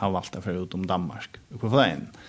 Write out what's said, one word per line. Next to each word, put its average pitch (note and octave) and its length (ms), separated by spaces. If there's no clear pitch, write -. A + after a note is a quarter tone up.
har G2 160
valgt - 240
å - 40
føre F2+ 200
ut - 100
om F#2 140
Danmark. F2+ 500
Og - 100
hvorfor A#2+ 200
det A#2+ 40
er D#2+ 140
en? - 80